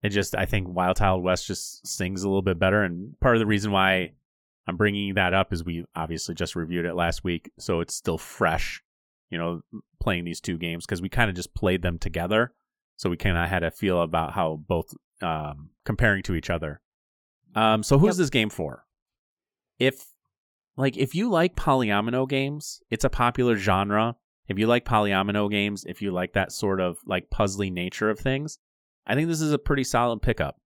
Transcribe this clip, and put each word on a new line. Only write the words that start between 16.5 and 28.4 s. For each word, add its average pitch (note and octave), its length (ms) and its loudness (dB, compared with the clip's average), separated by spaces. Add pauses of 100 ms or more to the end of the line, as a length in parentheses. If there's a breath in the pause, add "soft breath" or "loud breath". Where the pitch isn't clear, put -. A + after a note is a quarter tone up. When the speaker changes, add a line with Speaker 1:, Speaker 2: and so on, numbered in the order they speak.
Speaker 1:
other. D#2 320 -4 (720)
Um, A2 280 4
so C#3 160 4
who's F3+ 180 6
Speaker 2:
Yep. F#3 80 2
Speaker 1:
this C3+ 60 -2
game A2 200 2
for? D2+ 340 -8 (920)
If, - 280 0 (680)
like, C3 200 0
if - 180 -2
you G#3+ 160 0
like F3 260 2
polyomino B2 720 2
games, C#3 640 -4
it's A2+ 140 -2
a B2+ 60 4
popular B2 460 2
genre. G2+ 600 2 (320)
If G2 100 -2
you G#2+ 80 2
like A#2+ 180 4
polyomino G#2 680 2
games, G2+ 340 -2
if - 180 -10
you G2 80 -2
like F2+ 220 -2
that F#2+ 200 0
sort F#2+ 280 0
of, F2+ 260 0
like, F#2 240 -4
puzzly G2 400 0
nature F#2 400 -2
of G#2 80 -4
things, C3+ 400 -4 (480)